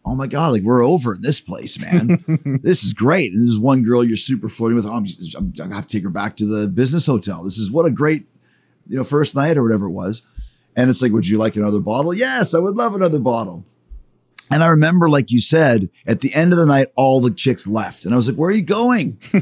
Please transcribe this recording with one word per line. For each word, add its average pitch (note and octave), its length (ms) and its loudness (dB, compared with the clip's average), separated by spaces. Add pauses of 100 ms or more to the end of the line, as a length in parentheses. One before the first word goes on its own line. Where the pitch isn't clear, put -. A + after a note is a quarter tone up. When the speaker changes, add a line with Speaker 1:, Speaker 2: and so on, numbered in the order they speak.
Speaker 1:
"Oh B2+ 80 -4
my C3+ 140 -4
God, C#3+ 260 0
like, G#2 80 0
we're A#2+ 200 0
over B2 320 2
in F2+ 60 -12
this C#3 200 -2
place, - 380 -12
man." F3 460 0 (380)
Speaker 2:
<laughs> - 0 -
Speaker 1:
This F3 220 0
is G#2 100 -4
great. C3 400 0
And A2+ 100 2
there's A2+ 160 2
one C3 220 4
girl A#2+ 200 2
you're A2+ 140 0
super A2 320 -6
flirting A2+ 280 -2
with. G#2+ 100 0
"Oh, G#2 60 -8
I'm, A2+ 140 -6 (300)
I'm, F2+ 160 -6 (180)
I G2+ 40 -10
have G2+ 120 -8
to - 100 -6
take F#2 80 -4
her G2 60 -6
back G2+ 260 -8
to G#2+ 100 -2
the G#2 220 -2
business B2+ 360 0
hotel. G2 400 -2
This F#2+ 140 -8
is G#2 120 -6
what D#3+ 140 2
a E3 60 2
great, D3 360 -2 (640)
you - 80 -6
know, C3 80 -2
first D3 300 0
night," D3 240 0
or C3 40 2
whatever G#2+ 220 2
it F2+ 80 -6
was. F#2+ 300 -8 (520)
And B2+ 140 2
it's B2 140 0
like, A#2+ 100 2
"Would G#2+ 160 0
you G#2+ 80 2
like A2 200 -2
another G#2 240 0
bottle?" C3 340 -2
"Yes, B3 400 -2
I E3+ 60 2
would G3+ 160 -2
love A#3 180 -2
another F3 240 0
bottle." A2 480 -4 (840)
And D3+ 120 2
I E3 40 4
remember, E3 420 4
like C#3+ 220 2
you A#2+ 100 4
said, A#2+ 480 2 (180)
at A#2 140 -2
the C3 140 -4
end E3+ 180 4
of F3 60 4
the E3 80 4
night, C#3 280 4
all C3 280 4
the B2 80 2
chicks A2 360 -2
left. G2+ 380 -6
And F#2 80 -2
I A#2+ 40 4
was A#2 120 2
like, A2+ 80 -2
"Where E3 140 0
are G#3 40 2
you A3 60 2
going?" G#3 580 0 (140)
<laughs> - 100 -